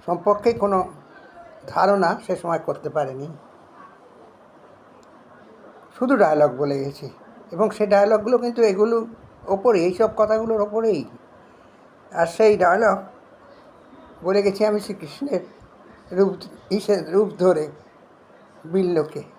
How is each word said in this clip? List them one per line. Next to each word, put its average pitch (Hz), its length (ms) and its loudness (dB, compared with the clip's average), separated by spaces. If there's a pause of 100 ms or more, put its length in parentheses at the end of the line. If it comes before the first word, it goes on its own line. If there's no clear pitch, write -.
সম্পর্কে 208 480 0
কোনো 202 400 0 (720)
ধারণা 190 600 2
সে 185 80 -2
সময় 165 240 -4
করতে 147 300 -8
পারিনি। 135 380 -6 (2750)
শুধু 254 160 2
ডায়ালগ 156 400 4
বলে 143 240 -2
গেছি, 139 300 -10 (420)
এবং 202 180 -2
সেই 208 180 -4
ডায়ালগগুলো 202 500 2
কিন্তু 240 240 -2
এগুলো 226 460 2 (400)
ওপরে, 196 320 2
এইসব 185 380 0
কথাগুলোর 220 440 0
ওপরেই। 208 440 -2 (1040)
আর 170 140 0
সেই 214 320 4
ডায়ালগ 190 400 4 (1300)
বলে 196 180 0
গেছি 196 240 0
আমি 208 140 0
শ্রীকৃষ্ণের 202 600 -8 (720)
রূপ, 185 220 0 (360)
ইসের 185 440 -2
রূপ 202 160 2
ধরে 170 380 0 (1000)
বিল্লকে। 165 580 -2 (160)